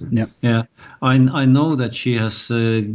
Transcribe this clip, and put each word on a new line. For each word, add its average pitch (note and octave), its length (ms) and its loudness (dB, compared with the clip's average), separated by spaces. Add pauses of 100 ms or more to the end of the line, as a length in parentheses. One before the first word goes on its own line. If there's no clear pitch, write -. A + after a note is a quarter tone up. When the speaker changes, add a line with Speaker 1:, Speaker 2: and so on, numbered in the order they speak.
(100)
Speaker 1:
Yeah. A2 160 -2 (160)
Speaker 2:
Yeah. A#2 200 2 (380)
I, C3 140 2
I C3 300 2
know C#3+ 320 2
that A#2+ 180 -4
she B2 220 -4
has, A2 340 -4
uh, A2+ 300 0 (140)